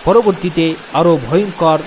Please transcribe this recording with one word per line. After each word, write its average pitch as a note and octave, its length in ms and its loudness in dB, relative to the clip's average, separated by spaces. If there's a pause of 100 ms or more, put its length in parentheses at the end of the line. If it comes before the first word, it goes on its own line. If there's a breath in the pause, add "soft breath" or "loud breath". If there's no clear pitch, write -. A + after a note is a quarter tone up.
পরবর্তীতে F3+ 600 0 (280)
আরও E3+ 200 2 (140)
ভয়ঙ্কর E3 600 0